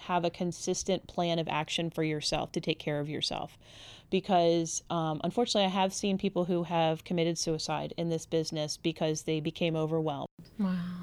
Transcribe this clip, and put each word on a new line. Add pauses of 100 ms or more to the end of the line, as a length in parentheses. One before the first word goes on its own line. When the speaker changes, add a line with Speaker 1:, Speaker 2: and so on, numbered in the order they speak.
Speaker 1:
have
a
consistent
plan
of
action
for
yourself
to
take
care
of
yourself. (520)
Because,
um,
unfortunately,
I
have
seen
people
who
have
committed
suicide
in
this
business
because
they
became
overwhelmed. (320)
Speaker 2:
Wow. (280)